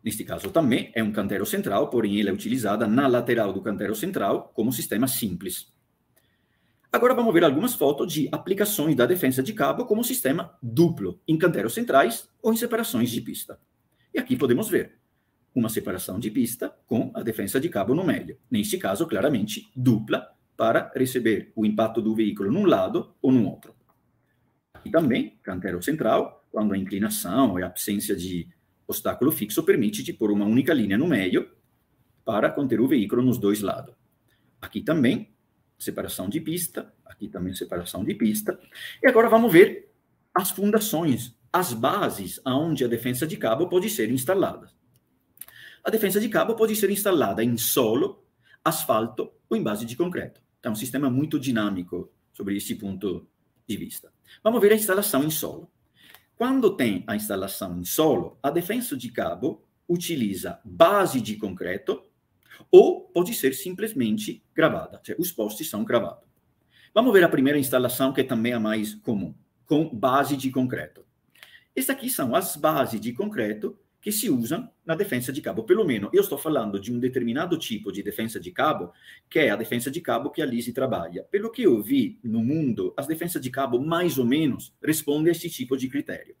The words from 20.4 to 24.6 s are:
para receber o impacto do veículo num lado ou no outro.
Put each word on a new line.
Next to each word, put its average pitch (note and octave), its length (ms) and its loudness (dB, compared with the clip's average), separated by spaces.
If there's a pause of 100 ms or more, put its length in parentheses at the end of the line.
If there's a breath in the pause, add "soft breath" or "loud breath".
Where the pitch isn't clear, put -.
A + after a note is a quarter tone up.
para - 400 0
receber A#2+ 600 0
o A2 80 0
impacto A2 380 0
do A2 120 0
veículo G#2 380 -2
num F#3+ 140 2
lado G#2 560 2
ou C3+ 100 4
no A2 160 4
outro. - 260 -14 (1000)